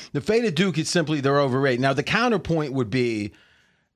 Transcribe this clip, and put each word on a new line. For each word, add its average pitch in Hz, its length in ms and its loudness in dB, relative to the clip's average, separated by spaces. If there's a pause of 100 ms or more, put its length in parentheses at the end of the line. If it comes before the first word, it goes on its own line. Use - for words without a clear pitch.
(120)
the 143 80 -4
fate 226 240 0
of 208 120 0
Duke 165 240 0
is 151 100 -2
simply 151 320 0
they're 139 180 2
overrated. 135 400 2
Now, 135 140 2
the 135 100 -2
counterpoint 165 680 0
would 127 160 -2
be 110 420 -2 (640)